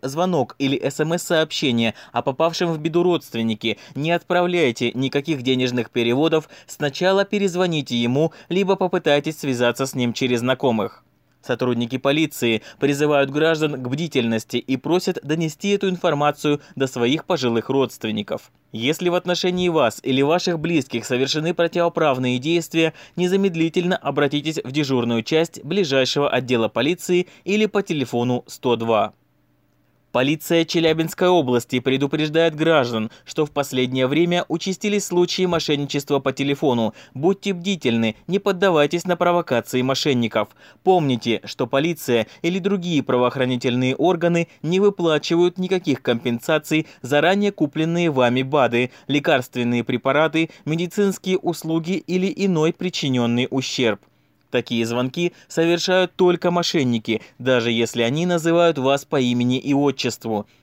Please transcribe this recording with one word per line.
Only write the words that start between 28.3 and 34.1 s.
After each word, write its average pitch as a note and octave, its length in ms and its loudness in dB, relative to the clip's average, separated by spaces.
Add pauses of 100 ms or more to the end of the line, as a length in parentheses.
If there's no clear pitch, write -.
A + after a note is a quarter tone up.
сто - 280 -2
два. A2+ 380 0 (960)
Полиция D#3 520 0
Челябинской D#3+ 640 0
области B2+ 540 2
предупреждает D3+ 760 0
граждан, B2+ 560 0 (140)
что D#3 200 -4
в - 60 -8
последнее C3 560 -2
время F3 400 0